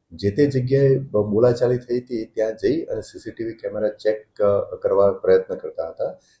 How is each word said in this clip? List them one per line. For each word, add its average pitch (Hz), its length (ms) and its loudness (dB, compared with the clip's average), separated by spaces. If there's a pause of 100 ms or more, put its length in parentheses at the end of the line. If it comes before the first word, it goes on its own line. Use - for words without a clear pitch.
(120)
જે 98 200 -2
તે 147 140 2
જગ્યાએ 135 520 2
બ-, 104 280 -2
બોલાચાલી 120 520 2
થઈ 123 220 -4
હતી 117 260 -6
ત્યાં 110 280 -4
જઈ 127 280 0
અને 110 200 -6
સી - 180 -18
સી 107 120 -12
ટી 113 120 -10
વી 113 100 -8
કેમેરા 107 360 -4
ચેક, - 520 -4
અ, 101 340 2
કરવા 98 360 2
પ્રયત્ન 92 440 2
કરતા 80 340 -8
હતા. - 220 -6 (280)